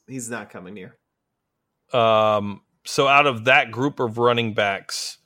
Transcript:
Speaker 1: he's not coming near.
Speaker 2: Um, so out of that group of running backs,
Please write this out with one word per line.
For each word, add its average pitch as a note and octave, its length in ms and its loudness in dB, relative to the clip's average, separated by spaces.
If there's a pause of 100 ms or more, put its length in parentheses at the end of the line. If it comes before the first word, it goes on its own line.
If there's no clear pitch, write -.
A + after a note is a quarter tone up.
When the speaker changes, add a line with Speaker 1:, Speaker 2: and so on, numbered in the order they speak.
Speaker 1:
he's B2 240 -12
not G#2+ 200 -12
coming F#2+ 240 -18
near. F#2 220 -20 (960)
Speaker 2:
Um, G#2+ 720 2 (220)
so C#3 240 0
out C#3+ 180 6
of A#2 180 -2
that B2+ 280 2
group C3+ 260 -4
of A#2 200 -4
running A#2+ 360 2
backs, G2+ 720 -4